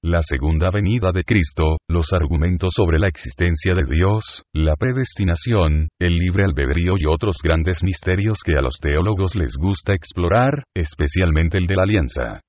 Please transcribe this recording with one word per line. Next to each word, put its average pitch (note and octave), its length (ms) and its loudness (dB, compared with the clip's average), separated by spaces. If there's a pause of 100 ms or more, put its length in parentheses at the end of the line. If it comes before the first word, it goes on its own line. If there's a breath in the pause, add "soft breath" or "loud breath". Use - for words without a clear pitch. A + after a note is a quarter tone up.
La E2+ 200 0
segunda D#2+ 500 0
venida G2+ 400 0
de F2+ 140 -2
Cristo, D#2+ 520 0 (120)
los E2+ 240 0
argumentos E2+ 600 0
sobre E2 260 2
la F#2+ 100 2
existencia F2 640 -2
de D2+ 80 2
Dios, F2+ 600 0 (100)
la D#2 240 2
predestinación, F#2+ 1120 0 (100)
el F2 160 2
libre F2+ 300 2
albedrío D#2+ 520 0
y D2+ 80 -2
otros D#2+ 380 0
grandes E2 400 0
misterios F#2+ 640 -2
que E2 80 0
a C#2 80 2
los C2 180 -2
teólogos F#2 560 0
les C2 220 -2
gusta G2 360 -2
explorar, A2 680 0 (100)
especialmente E2 840 0
el F2+ 100 0
de F#2+ 80 0
la F#2 80 2
alianza. C2 640 -2